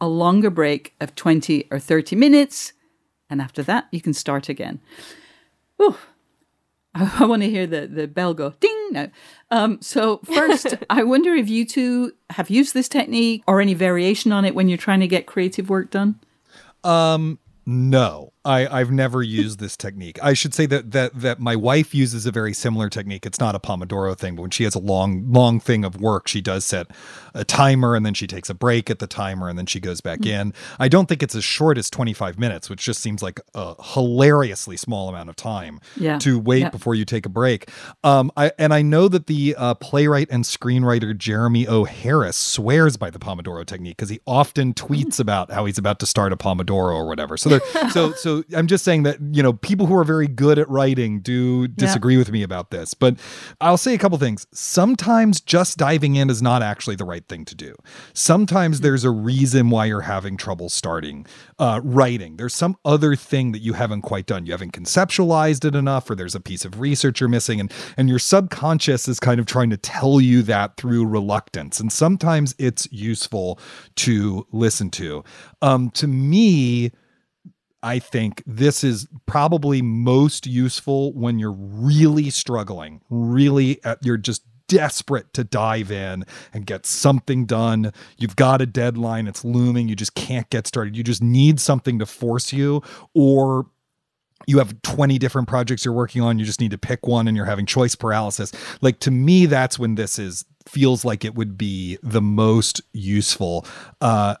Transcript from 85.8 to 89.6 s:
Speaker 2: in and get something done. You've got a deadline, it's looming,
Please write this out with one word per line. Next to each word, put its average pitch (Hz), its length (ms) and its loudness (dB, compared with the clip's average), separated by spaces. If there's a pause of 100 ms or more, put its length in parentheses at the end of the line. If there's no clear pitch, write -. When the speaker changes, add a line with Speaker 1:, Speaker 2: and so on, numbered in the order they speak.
Speaker 2:
in 95 340 -6 (280)
and 104 140 -10
get 98 180 -8
something 131 640 0
done. 113 460 0 (260)
You've 104 180 -6
got 135 240 4
a 131 60 0
deadline, 117 600 -4
it's - 160 -12
looming, 120 440 0